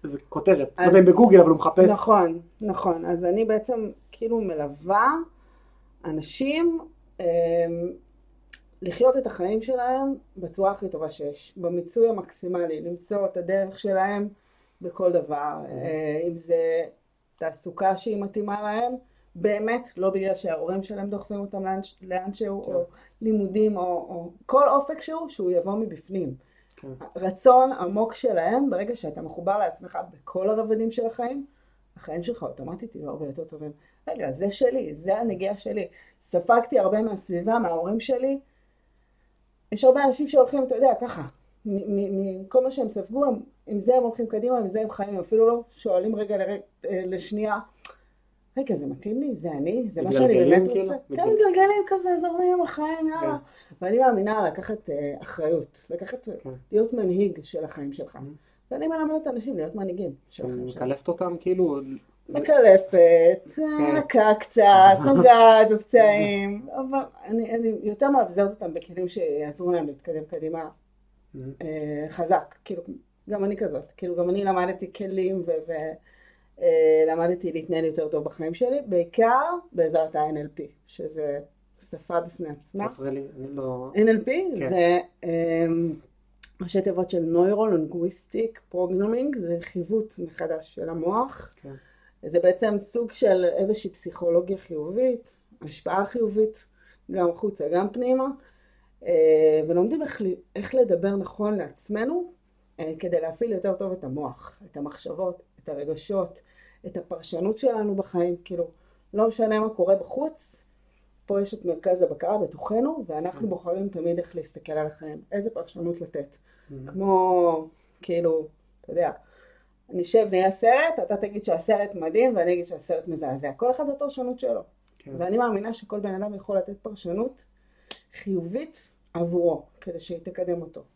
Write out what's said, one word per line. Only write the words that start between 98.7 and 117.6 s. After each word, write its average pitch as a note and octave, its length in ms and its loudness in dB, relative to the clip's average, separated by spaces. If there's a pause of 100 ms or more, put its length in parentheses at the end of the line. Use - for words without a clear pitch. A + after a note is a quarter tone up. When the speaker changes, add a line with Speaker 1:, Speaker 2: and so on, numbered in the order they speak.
Speaker 2:
אה, - 40 0 (580)
ולומדים G#3+ 340 0
איך - 200 -8
ל-, - 20 -2 (320)
איך G3+ 180 -8
לדבר G3 420 2
נכון G#3 400 -4
לעצמנו, A3+ 760 -6 (480)
אה, D#3+ 180 -8
כדי E3+ 220 -2
להפעיל E3 320 -4
יותר F#3+ 220 -2
טוב F#3+ 180 -6
את F#3 120 -10
המוח, C3 560 -10 (100)
את - 60 -20
המחשבות, D#3+ 640 -8 (200)
את - 60 -14
הרגשות, D#3 720 -6 (460)
את - 100 -10
הפרשנות F3 640 -6
שלנו G#3+ 360 -2
בחיים, F3+ 500 -2
כאילו, E3+ 240 -6 (460)
לא A3 140 2
משנה A3 320 0
מה A3 80 -2
קורה C4+ 280 2
בחוץ, - 600 -8 (720)
פה G3 160 0
יש G3+ 120 -6
את G#3+ 100 -12
מרכז F3+ 380 0
הבקרה F3+ 360 0
בתוכנו, A#3 680 -2
ואנחנו E3+ 340 -6
Speaker 1:
כן. A3 80 -2
Speaker 2:
בוחרים F#3 400 -4
תמיד E3+ 300 -2
איך F3 180 -8
להסתכל - 360 -12
על D3+ 140 -2
החיים, D3+ 340 -14 (120)
איזה G3+ 180 -4
פרשנות E3+ 500 -8
לתת. D#3 360 -12
Speaker 1:
Mhm. - 380 -20 (120)
Speaker 2:
כמו, F3+ 800 2 (340)